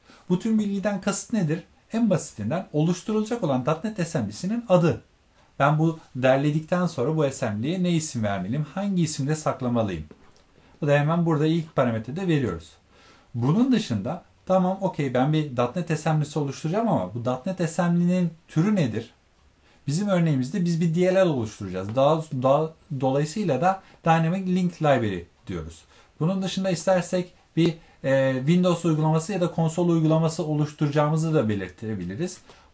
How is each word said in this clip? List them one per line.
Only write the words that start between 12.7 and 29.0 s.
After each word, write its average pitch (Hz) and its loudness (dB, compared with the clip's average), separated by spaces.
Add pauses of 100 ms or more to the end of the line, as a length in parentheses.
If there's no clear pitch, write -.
Bunun 175 2
dışında 123 -2 (220)
tamam, 185 2
okey, 147 -2
ben 135 2
bir 147 -2
dot 123 0
net 175 -4
assembly'si 156 0
oluşturacağım 160 -2
ama 101 -2
bu 120 -6
dot 127 -4
net 185 -4
assembly'nin 175 0 (180)
türü 202 2
nedir? 110 -2 (760)
Bizim 180 -2
örneğimizde 165 2
biz 170 0
bir 165 2
D 180 4
L - 2
L 190 6
oluşturacağız. 107 -4
Daha, 151 4 (200)
daha, 147 2 (300)
dolayısıyla 143 0
da 190 0 (220)
Dynamic 175 2
Link 180 -2
Library 117 2 (240)
diyoruz. 80 -8 (380)
Bunun 190 0
dışında 190 -2
istersek 180 0 (240)
bir, 165 4 (300)
e, 135 2
Windows 170 2
uygulaması 156 2